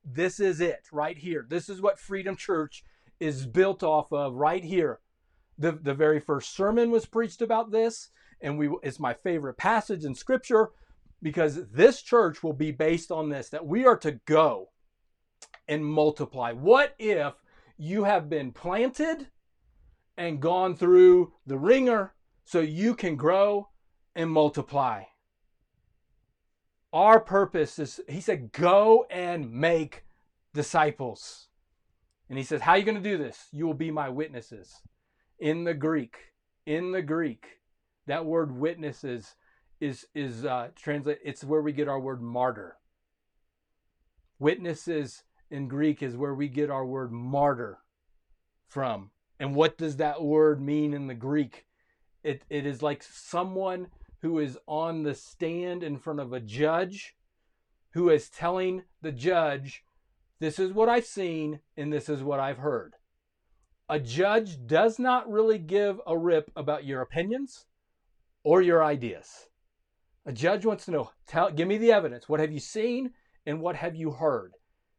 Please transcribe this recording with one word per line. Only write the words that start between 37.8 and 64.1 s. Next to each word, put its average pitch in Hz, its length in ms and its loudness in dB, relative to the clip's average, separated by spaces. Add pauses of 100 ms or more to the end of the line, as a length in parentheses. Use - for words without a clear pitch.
that 160 180 -4
word 156 320 -2
witnesses 147 800 -6 (440)
is, 139 360 -8
is, 131 300 -8
uh, 123 300 -4
translate, 147 480 -6
it's 143 200 -12
where 151 180 0
we 151 100 -2
get 143 160 -4
our 139 120 -4
word 131 220 -8
martyr. 117 560 -4 (1600)
Witnesses 156 840 -4 (280)
in 139 160 -8
Greek 147 340 -2
is 123 160 -6
where 139 160 -4
we 143 140 -4
get 143 240 -2
our 135 140 -4
word 127 260 -6
martyr 123 680 -2 (840)
from. 110 460 -6 (280)
And 139 140 -6
what 160 240 2
does 156 200 -6
that 151 260 -2
word 151 360 4
mean 147 360 -2
in 139 100 -8
the 131 80 -10
Greek? 131 540 -4 (560)
It, 139 260 -6
it 143 160 -4
is 139 160 -6
like 147 220 -4
someone 185 840 -6 (320)
who 160 180 -2
is 139 180 -4 (100)
on 160 360 -4
the 147 100 -4
stand 175 720 -8
in 147 140 -6
front 147 220 -8
of 127 140 -10
a 127 60 -6
judge, 160 760 -4 (760)
who 175 180 2
is 151 200 4
telling 185 540 -4 (180)
the 160 100 -8
judge, 139 720 -2 (560)
"This 156 200 -4
is 190 140 -2
what 220 160 4
I've 240 160 2
seen 156 560 -6 (140)
and 151 160 -6
this 147 180 -4
is 143 140 -4
what 139 160 -2
I've 135 180 -4
heard." 127 380 -4 (960)
A 151 100 -2
judge 165 640 -2